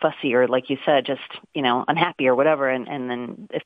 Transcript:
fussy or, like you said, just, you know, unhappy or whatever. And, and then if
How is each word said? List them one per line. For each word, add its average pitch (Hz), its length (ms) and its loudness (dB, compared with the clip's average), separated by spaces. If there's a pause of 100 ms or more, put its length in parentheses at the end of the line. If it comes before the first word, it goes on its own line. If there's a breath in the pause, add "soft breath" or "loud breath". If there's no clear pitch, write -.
fussy 151 340 -2
or, 127 100 6
like 127 240 -2
you 135 160 -2
said, 139 200 2
just, 135 160 -6 (320)
you 151 80 -4
know, 127 260 2
unhappy 165 400 0
or 127 80 6
whatever. 139 340 2
And, 127 200 -4
and 127 200 -6
then 120 420 -10
if - 140 -8